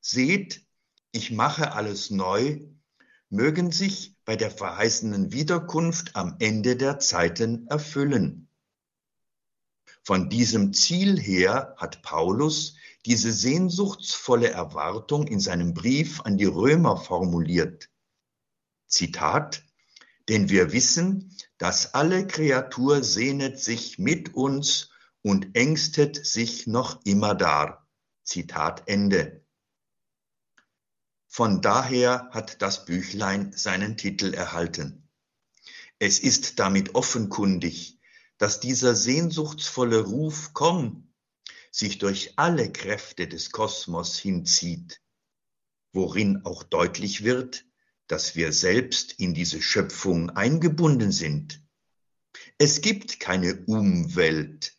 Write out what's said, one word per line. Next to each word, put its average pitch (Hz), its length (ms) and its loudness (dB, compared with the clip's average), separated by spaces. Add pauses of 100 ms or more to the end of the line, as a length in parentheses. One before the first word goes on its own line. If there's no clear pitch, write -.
"Seht, - 600 -2 (500)
ich - 180 -6
mache 147 420 0
alles 104 380 -6
neu", 104 500 0 (720)
mögen 156 420 2
sich - 440 -4 (100)
bei 110 100 -2
der 107 140 -2
verheißenen 98 840 -2
Wiederkunft 165 840 -2
am 87 260 -4
Ende 110 360 2
der 139 220 0
Zeiten 110 720 0
erfüllen. 147 800 -2 (1500)
Von 92 260 0
diesem 107 460 2
Ziel 190 440 4
her 101 600 2
hat - 240 -10
Paulus 107 760 0 (300)
diese 113 260 2
sehnsuchtsvolle 135 1160 0
Erwartung 90 760 -4
in 101 140 -2
seinem 87 320 0
Brief 131 480 0
an 101 160 0
die 101 80 2
Römer 113 540 4
formuliert. 85 920 0 (960)
Zitat, - 800 -2 (640)
"Denn 107 220 2
wir 90 240 6
wissen, 180 600 2 (220)
dass - 380 -2
alle 180 320 2
Kreatur 135 760 2
sehnet 131 560 -2
sich - 400 -6
mit 156 360 -2
uns 139 560 0 (320)
und 98 340 0
ängstet 147 680 2
sich - 400 -4
noch 120 400 -2
immerdar." 95 800 2 (360)
Zitat 80 640 -6
Ende. 98 540 0 (1900)
Von 104 320 2
daher 123 680 2
hat - 320 -8
das 98 240 -4
Büchlein 98 640 -2
seinen 104 460 -4
Titel 98 340 -4
erhalten. 85 800 -6 (880)
Es 101 200 2
ist - 400 0
damit 98 360 2
offenkundig, 98 1040 -2 (400)
dass 101 200 0
dieser 123 360 2
sehnsuchtsvolle 151 1080 0
Ruf, 147 540 -4
"Komm", 156 580 0 (580)
sich - 280 -4
durch 98 380 -2
alle 151 360 2
Kräfte 95 560 -6
des 82 220 -10
Kosmos 87 680 -4
hinzieht, - 840 -2 (920)
worin 95 540 0
auch - 160 -8
deutlich 87 600 -2
wird, 127 440 -2 (400)
dass - 280 -4
wir 80 180 -2
selbst 101 680 0
in 90 140 0
diese 82 260 -4
Schöpfung - 720 -2
eingebunden 147 840 2
sind. 76 500 -4 (920)
Es 147 240 4
gibt - 400 -2
keine 92 460 -2
Umwelt, 82 1120 0